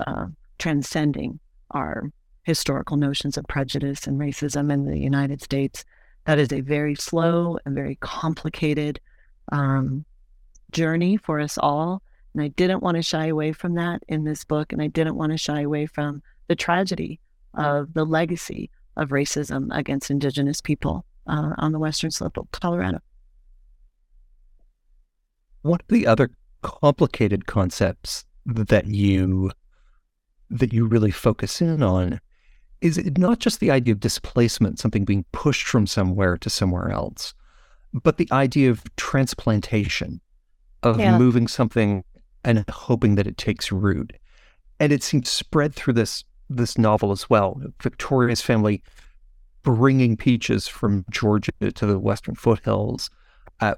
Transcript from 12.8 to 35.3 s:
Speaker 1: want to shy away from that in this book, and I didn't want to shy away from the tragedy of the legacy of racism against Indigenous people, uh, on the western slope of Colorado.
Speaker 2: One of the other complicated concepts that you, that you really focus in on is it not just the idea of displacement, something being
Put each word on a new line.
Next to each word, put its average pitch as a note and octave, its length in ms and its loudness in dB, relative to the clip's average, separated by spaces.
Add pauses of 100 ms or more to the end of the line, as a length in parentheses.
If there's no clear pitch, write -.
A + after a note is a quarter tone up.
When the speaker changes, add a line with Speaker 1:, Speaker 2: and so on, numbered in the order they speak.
Speaker 1:
want E3+ 140 0
to E3 60 -2
shy D#3 240 -2
away D#3 240 -2
from F3 240 -4
that E3+ 320 -4
in D#3 160 -4
this D3+ 200 -4
book, D3+ 280 -4
and D3+ 100 -4
I D3+ 60 -2
didn't D#3+ 280 -2
want D#3 160 -2
to D#3+ 60 -2
shy D3 240 -4
away D3 260 -2
from D3 340 -6 (260)
the E3+ 80 0
tragedy F3 640 -4 (360)
of D3 400 -2
the D#3 100 0
legacy D#3+ 640 -2 (280)
of D3 120 -2
racism C#3 600 -2
against C#3 400 -4
Indigenous C#3 500 -2
people, D3+ 440 -4 (200)
uh, D3+ 320 -2
on D#3 140 0
the D#3 80 -2
western D#3 320 -2
slope - 260 -6
of - 140 -10
Colorado. - 480 -2 (2750)
Speaker 2:
One E3+ 160 2
of - 80 -20
the - 180 4
other A#2 240 6 (320)
complicated A#2 840 2
concepts - 800 -2 (200)
that A2 420 2
you, F#2+ 640 2 (1000)
that B2 200 0
you A2+ 140 2
really G#2+ 260 4
focus - 500 0
in E3 200 2
on F#2 400 2 (600)
is E3 180 2
it D3 180 -2
not F#3 220 4
just - 200 0
the G#3+ 120 4
idea B2 220 4
of G2+ 60 -4
displacement, - 800 0
something G#2+ 260 0
being G2+ 280 0